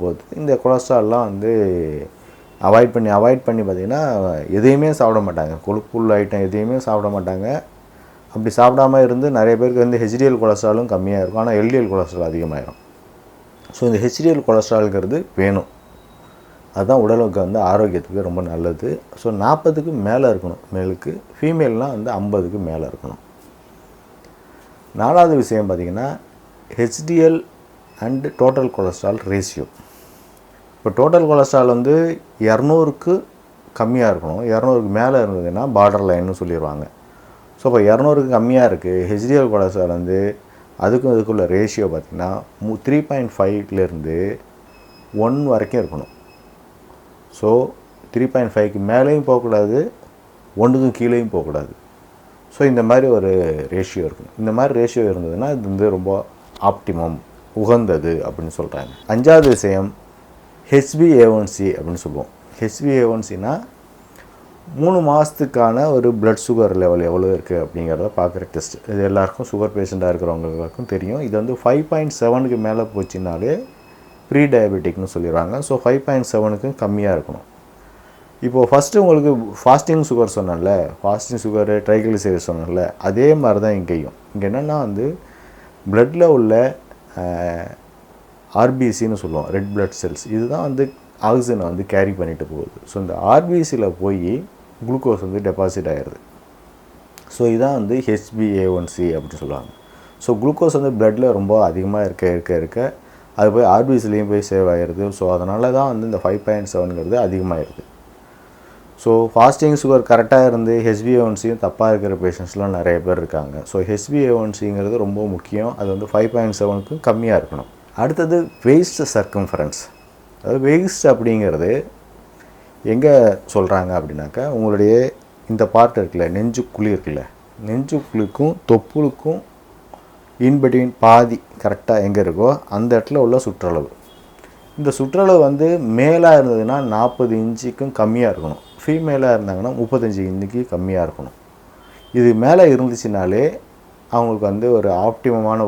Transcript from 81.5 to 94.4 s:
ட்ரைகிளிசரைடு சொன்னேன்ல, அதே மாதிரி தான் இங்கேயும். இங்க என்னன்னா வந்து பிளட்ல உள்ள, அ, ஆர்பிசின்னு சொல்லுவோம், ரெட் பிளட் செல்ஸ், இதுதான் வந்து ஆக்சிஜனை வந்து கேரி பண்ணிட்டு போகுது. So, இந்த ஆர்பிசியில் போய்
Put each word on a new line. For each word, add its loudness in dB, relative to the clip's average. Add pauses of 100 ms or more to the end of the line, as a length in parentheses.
ட்ரைகிளிசரைடு 0
சொன்னேன்ல, -4
அதே 4
மாதிரி 2
தான் 0
இங்கேயும். -4 (220)
இங்க -4
என்னன்னா -4
வந்து -6 (720)
பிளட்ல 4
உள்ள, 4 (420)
அ, -8 (1300)
ஆர்பிசின்னு 0
சொல்லுவோம், -6
ரெட் -4
பிளட் -4
செல்ஸ், -10
இதுதான் -4
வந்து -2 (300)
ஆக்சிஜனை 0
வந்து -8
கேரி 0
பண்ணிட்டு -6
போகுது. -10 (160)
So, -8
இந்த -8 (200)
ஆர்பிசியில் 0
போய் -4 (440)